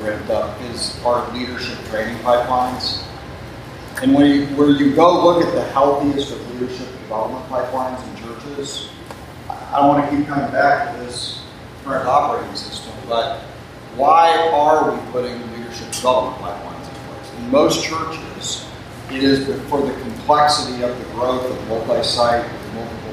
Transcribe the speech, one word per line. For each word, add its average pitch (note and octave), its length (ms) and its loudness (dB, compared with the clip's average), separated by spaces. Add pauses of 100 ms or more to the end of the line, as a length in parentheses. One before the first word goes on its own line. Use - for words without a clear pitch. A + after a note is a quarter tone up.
ramped G#2+ 260 -4
up G#2+ 340 -2
is A#2+ 420 -6
our A#2+ 260 0
leadership A#2+ 540 -6
training A2 380 -4
pipelines. B2 800 0 (960)
And C3 120 6
when C#3+ 160 8
you, C#3 160 4 (120)
where D3 140 8
you C#3 220 4
go F3 300 6
look E3+ 220 6
at - 80 -2
the B2 180 2
healthiest C#3 640 2
of A2+ 180 -10
leadership B2 380 -6 (140)
development A#2+ 420 -4
pipelines B2+ 640 -4
in - 80 -12
churches, B2+ 720 -10 (580)
I - 300 -4
don't C#3+ 100 6
wanna C#3+ 220 4
keep C#3+ 180 0
coming C3+ 240 -2
back - 420 2
to B2 100 -10
this - 380 -10 (440)
current C3+ 200 -2
operating B2+ 500 2
system, - 380 -12 (140)
but A2+ 320 -2 (560)
why E3 560 6
are D3+ 400 4
we B2 200 -6
putting B2 280 -4 (140)
leadership A#2 400 -10
development B2+ 480 0
pipelines - 480 -10
in - 60 -14
place? - 420 -14
In A#2+ 140 -4
most E3 340 4
churches, - 840 -6 (420)
it C3+ 140 -2
is C#3 240 4 (220)
for C#3 120 0
the - 200 0
complexity B2+ 840 2
of A#2+ 140 -2
the A2+ 160 -10
growth B2+ 360 -2
of A#2 200 -6
multi-site, A#2 760 2
with - 300 -10
multiple - 400 -10